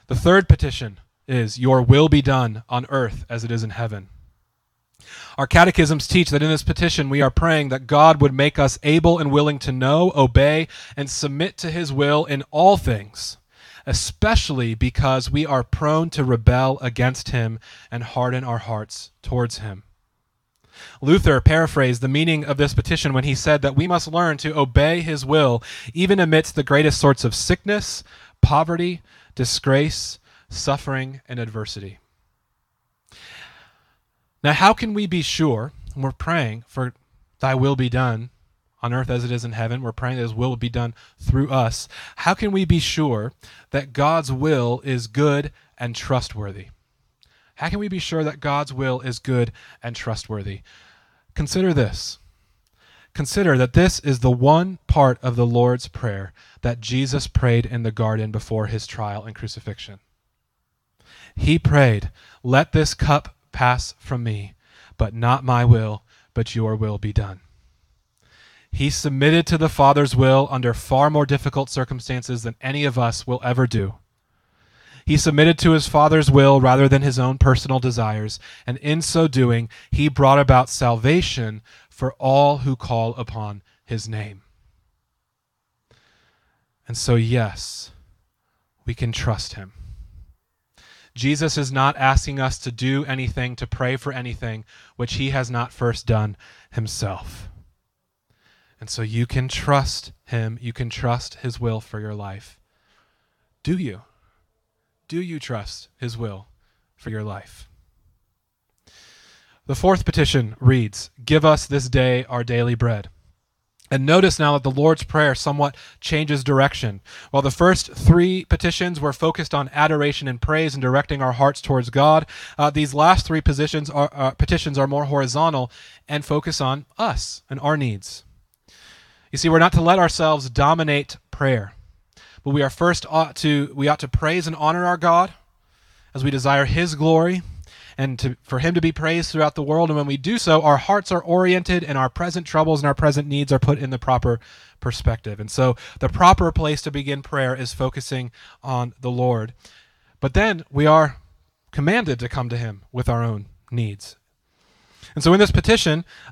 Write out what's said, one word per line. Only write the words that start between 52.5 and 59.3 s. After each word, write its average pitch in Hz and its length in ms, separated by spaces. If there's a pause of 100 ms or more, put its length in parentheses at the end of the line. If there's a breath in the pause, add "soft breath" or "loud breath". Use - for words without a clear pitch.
Consider 156 460
that 127 160
this 151 260
is 135 180
the 127 120
one 156 480 (100)
part 135 340
of 123 140
the 120 100
Lord's 123 400
Prayer 98 460 (300 soft breath)
that 120 180
Jesus 131 480
prayed 120 380
in 117 180
the 113 80
garden 110 400
before 107 340
his 107 200
trial 104 380
and 107 120